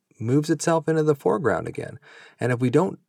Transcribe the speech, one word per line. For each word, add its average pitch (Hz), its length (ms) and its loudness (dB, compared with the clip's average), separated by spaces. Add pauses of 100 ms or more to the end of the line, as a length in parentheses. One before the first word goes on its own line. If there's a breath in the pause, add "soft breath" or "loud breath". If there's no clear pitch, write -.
(180)
moves 139 320 0
itself 165 380 0
into 160 160 0
the 151 100 2
foreground 110 540 0
again. - 320 -12 (400 loud breath)
And 117 100 0
if 120 80 -2
we 127 100 0
don't 165 300 2 (100)